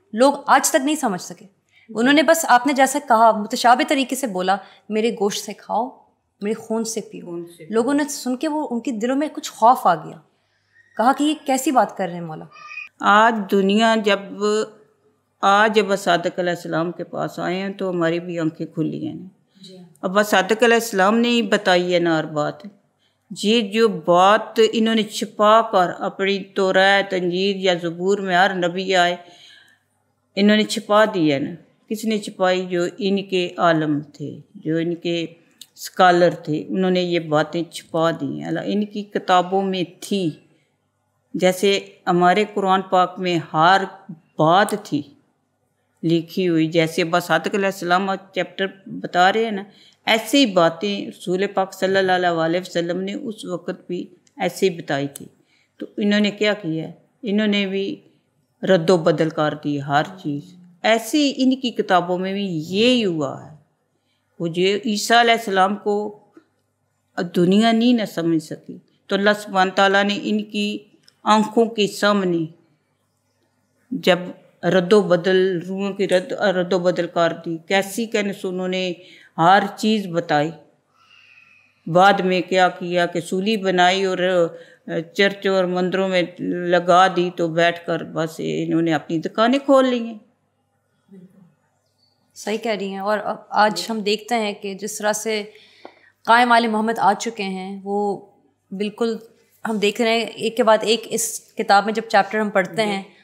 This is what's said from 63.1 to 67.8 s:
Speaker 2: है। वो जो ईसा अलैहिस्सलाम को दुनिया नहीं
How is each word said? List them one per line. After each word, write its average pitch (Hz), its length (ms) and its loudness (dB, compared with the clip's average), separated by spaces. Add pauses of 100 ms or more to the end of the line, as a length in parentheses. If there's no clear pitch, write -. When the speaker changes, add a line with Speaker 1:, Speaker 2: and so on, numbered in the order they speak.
Speaker 2:
है। 147 160 -20 (840)
वो 170 60 -4
जो 180 380 0
ईसा 226 340 2
अलैहिस्सलाम 208 560 2
को 208 480 -4 (960)
दुनिया 190 520 2
नहीं 233 220 2